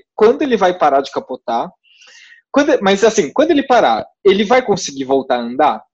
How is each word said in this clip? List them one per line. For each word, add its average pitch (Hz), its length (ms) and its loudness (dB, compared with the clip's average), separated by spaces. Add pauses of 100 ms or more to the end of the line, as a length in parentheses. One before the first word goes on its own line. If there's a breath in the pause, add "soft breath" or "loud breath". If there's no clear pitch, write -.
(160)
quando 233 260 2
ele 262 140 0
vai 180 220 0
parar 143 240 2
de 139 100 -10
capotar, 131 580 -6 (800 soft breath)
quando, 285 320 0
mas 196 220 0
assim, 202 300 2
quando 320 180 0
ele 285 120 2
parar, 160 420 2 (180)
ele 196 220 2
vai 247 200 0
conseguir 147 380 -6
voltar 131 320 -2
a 120 60 -4
andar? 123 420 -2 (100)